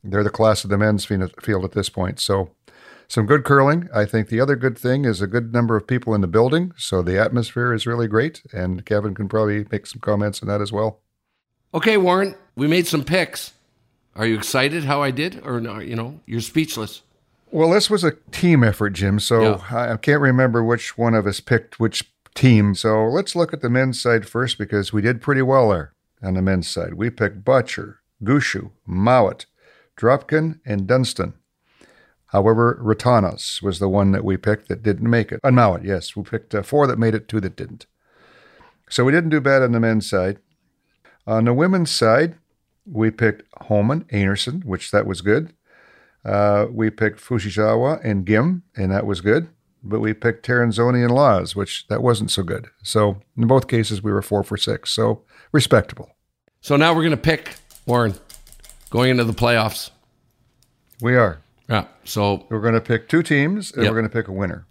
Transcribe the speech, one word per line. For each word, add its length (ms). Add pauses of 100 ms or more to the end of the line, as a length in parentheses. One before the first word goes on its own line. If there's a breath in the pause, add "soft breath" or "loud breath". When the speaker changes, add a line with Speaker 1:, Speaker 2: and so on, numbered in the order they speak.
Speaker 1:
they're 200
the 60
class 340
of 60
the 60
men's 300
field 580
at 80
this 160
point. 320
So 300 (580 loud breath)
some 160
good 200
curling. 500
I 100
think 240
the 120
other 160
good 200
thing 280
is 180
a 60
good 240
number 240
of 100
people 280
in 60
the 60
building, 500
so 260
the 180
atmosphere 520
is 140
really 220
great, 340 (100)
and 320
Kevin 300
can 140
probably 420
make 160
some 140
comments 420
on 60
that 120
as 120
well. 280 (720)
Speaker 2:
Okay, 240
Warren, 380 (220)
we 100
made 220
some 160
picks. 480 (640)
Are 100
you 100
excited 480
how 180
I 100
did, 320
or 160
no, 180
you 160
know, 320
you're 140
speechless? 640 (500)
Speaker 1:
Well, 180
this 180
was 140
a 100 (200)
team 320
effort, 260
Jim, 300
so 200
Speaker 2:
Yeah. 300
Speaker 1:
I, 220
I 40
can't 240
remember 440
which 340
one 160
of 140
us 100
picked 400
which 320 (240)
team. 400
So 320
let's 280
look 200
at 80
the 80
men's 300
side 280
first, 300
because 340
we 80
did 220
pretty 200
well 280
there 220 (300)
on 120
the 80
men's 260
side. 260
We 160
picked 340
Butcher, 560 (220)
Gushue, 500 (140)
Mowat, 600 (500 soft breath)
Dropkin, 720
and 220
Dunstan. 440 (960 soft breath)
However, 540
Ratanas 800
was 160
the 100
one 240
that 120
we 120
picked 320
that 140
didn't 260
make 240
it. 120
And 120
Mowat, 280
yes, 320
we 80
picked, 300
uh, 80
four 240
that 120
made 160
it, 140
two 120
that 160
didn't. 300 (1040 soft breath)
So 140
we 80
didn't 180
do 100
bad 220
on 100
the 80
men's 280
side. 300 (880 soft breath)
On 180
the 100
women's 360
side, 460 (480)
we 260
picked 320 (200)
Homan, 500
Einarson, 520
which 260
that 160
was 140
good. 320 (720 soft breath)
Uh, 460
we 200
picked 300
Fujisawa 840
and 220
Gim, 380 (120)
and 160
that 140
was 140
good. 280 (340)
But 180
we 120
picked 340
Terranzoni 580
and 100
Laws, 400
which 340
that 140
wasn't 300
so 100
good. 260 (140)
So 380 (160)
in 100
both 220
cases, 340
we 100
were 100
four 200
for 140
six. 340
So 320 (300 soft breath)
respectable. 580 (500)
Speaker 2:
So 160
now 160
we're 120
gonna 120
pick, 380 (320)
Warren, 280 (760)
going 200
into 140
the 80
playoffs. 580 (1080)
Speaker 1:
We 140
are. 260 (280)
Speaker 2:
Yeah, 180 (180)
so 440
Speaker 1:
We're 120
gonna 200
pick 280
two 160
teams, 480
and 100
Speaker 2:
Yep. 100
Speaker 1:
we're 60
gonna 100
pick 200
a 40
winner. 380